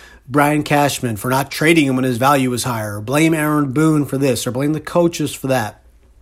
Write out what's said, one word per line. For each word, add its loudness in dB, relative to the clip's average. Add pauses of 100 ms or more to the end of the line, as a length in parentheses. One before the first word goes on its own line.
(280)
Brian 2
Cashman 0
for -4
not 0
trading 2
him 0
when 0
his -2
value 2
was -4
higher, -6
or -10
blame 2
Aaron 0
Boone 2
for -4
this, 0
or -4
blame -2
the -4
coaches 0
for -10
that. -2 (400)